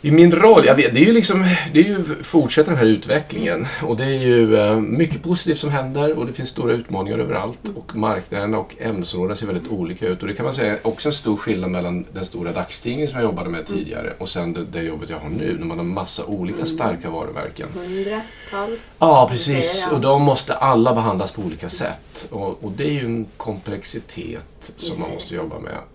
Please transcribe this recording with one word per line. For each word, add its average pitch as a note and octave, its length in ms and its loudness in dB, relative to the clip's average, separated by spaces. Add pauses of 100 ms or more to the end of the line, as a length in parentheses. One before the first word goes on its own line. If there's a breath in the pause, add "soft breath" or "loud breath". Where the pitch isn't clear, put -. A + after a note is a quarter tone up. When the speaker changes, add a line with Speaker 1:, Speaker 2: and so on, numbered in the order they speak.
Speaker 1:
I D3 100 2
min E3+ 200 10
roll? F3+ 340 10
Ja, C3 80 8
det, C#3 140 6
det A#2+ 120 2
är D#3+ 60 10
ju A3+ 80 6
liksom, F#3 420 4 (180 loud breath)
det D3+ 60 6
är E3+ 40 10
ju G3 200 2 (200)
fortsätta D3+ 480 2
den D3+ 80 2
här A#2 60 6
utvecklingen. D3+ 800 0 (160 loud breath)
Och A#2+ 140 -2
det B2 80 -4
är C3+ 120 0
ju, A#2 400 6
eh, G#2+ 220 4
mycket D3 440 0
positivt E3+ 360 0
som D3 100 -4
händer, C#3+ 480 0
och A#2+ 100 -4
det B2 60 -8
finns B2+ 160 -8
stora A#2 240 -2
utmaningar A#2 460 -4
överallt. A2 460 -4
Speaker 2:
Mm. G2+ 120 -8
Speaker 1:
Och - 180 -14
marknaden G#2 600 -4
och F#2+ 240 -6
ämnesområden F#2+ 580 -4
ser A2+ 100 -8
väldigt F2 240 -6
olika F2+ 360 -6
ut. F2+ 140 -4
Och - 60 -6
det G#2 60 -6
kan A2 120 -6
man C3 80 -2
säga A#2 200 -2
är G#2+ 140 -4
också A2+ 220 -4
en C#3+ 40 -2
stor G#2+ 240 -2
skillnad F#2 340 -4
mellan F2 420 -4
den F#2+ 120 -8
stora E2+ 260 -8
dagstidningen A#2+ 560 -6
som B2+ 120 -8
jag A#2 40 0
jobbade F2+ 260 -4
med E2+ 100 -6 (100)
Speaker 2:
Mm. G2+ 100 -4
Speaker 1:
tidigare - 380 -8
och F#3 120 -8
sen F2+ 240 -4
det, F3 120 -6
det E3+ 160 -8
jobbet D#3 280 -8
jag D#3+ 100 -10
har D3 100 -10
nu, D#3+ 300 -4
när E3 60 -8
man E3+ 120 -6
har E3+ 80 -6
massa F#3 400 -6
olika F#2 320 -6
Speaker 2:
Mm. - 100 -4
Speaker 1:
starka G#2 420 -4
varumärken. - 640 -10
Speaker 2:
Hundratals, G3+ 1300 -8
Speaker 1:
Ja, D#3+ 180 6
Speaker 2:
som B2+ 100 8
du A#2+ 40 -4
Speaker 1:
precis. C3 400 0
Speaker 2:
säger, - 180 -2
ja. D3+ 60 0
Speaker 1:
Och C3 60 0
de C#3 200 4
måste C#3+ 340 2
alla B2+ 400 4
behandlas G2 360 -2
på G#2+ 100 -10
olika F2 280 -8
sätt. - 640 -8
Och, G2 320 -8
och G#2 80 -8
det G#2+ 120 -6
är D3 100 0
ju C3+ 120 -4
en A2+ 220 -4 (100)
komplexitet - 1080 -10 (300)
som E3+ 200 -8
Speaker 2:
I - 40 -10
Speaker 1:
man D#3+ 100 -6
Speaker 2:
sig. - 60 -8
Speaker 1:
måste - 200 -12
jobba - 240 -8
med. G1+ 180 -12 (180)